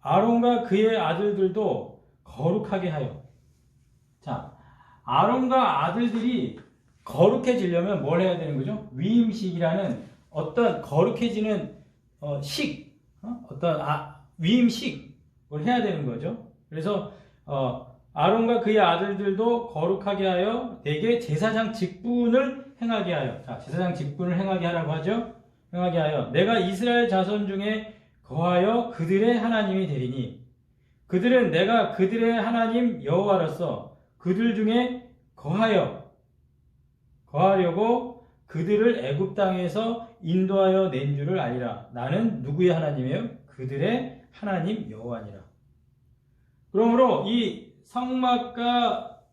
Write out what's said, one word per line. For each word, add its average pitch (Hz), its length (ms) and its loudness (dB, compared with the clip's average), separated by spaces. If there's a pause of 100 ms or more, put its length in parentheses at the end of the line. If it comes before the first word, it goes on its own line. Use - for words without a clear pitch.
"아론과 233 600 2
그의 220 340 2
아들들도 185 1040 -2 (200)
거룩하게 180 640 -2
하여." 143 360 -6 (1000)
자, - 320 -10 (460)
아론과 214 840 2
아들들이 220 760 -2 (440)
거룩해지려면 190 1000 2
뭘 160 200 2
해야 185 180 0
되는 147 180 -4
거죠? 208 360 -6
위임식이라는 185 1080 0 (280)
어떤 160 500 0
거룩해지는, 202 960 0 (440)
어, 143 200 -6
식, - 580 -8 (220)
어? 240 300 -12
어떤, 160 300 -2
아, 147 440 -6 (140)
위임식을 170 1200 0
해야 240 200 2
되는 156 240 -2
거죠. 135 400 -8 (220)
그래서, 170 440 -4 (320)
어, 135 500 -4 (180)
"아론과 226 480 2
그의 214 180 4
아들들도 196 880 2
거룩하게 190 580 -2
하여 202 580 -2
내게 196 360 0
제사장 214 520 0
직분을 240 1080 0
행하게 208 320 -2
하여." 135 300 -4
자, 123 160 -12
제사장 175 340 -4
직분을 175 460 -4
행하게 190 260 -2
하라고 165 280 -2
하죠. 185 420 -4 (360)
"행하게 175 280 0
하여 151 320 -2
내가 214 260 4
이스라엘 233 500 2
자손 190 380 0
중에 208 560 -4 (220)
거하여 180 680 2
그들의 196 480 2
하나님이 208 480 0
되리니, 127 580 -6 (640)
그들은 220 460 4
내가 196 400 2
그들의 226 500 2
하나님 226 640 0
여호와로서 165 880 0 (240)
그들 208 380 0
중에 233 520 0 (280)
거하여, 190 760 0 (1160)
거하려고 190 1000 2 (200)
그들을 208 580 2
애굽 147 300 -4
땅에서 196 720 -2 (140)
인도하여 190 680 2
낸 143 260 -2
줄을 165 240 -2
알리라. 120 540 -6
나는 156 480 -2
누구의 160 320 2
하나님이요? 156 720 -2
그들의 160 840 -4
하나님 196 580 -4
여호와니라." 107 520 -10 (1300)
그러므로 233 580 4
이 233 420 -2 (120)
성막과 247 1400 -2 (120)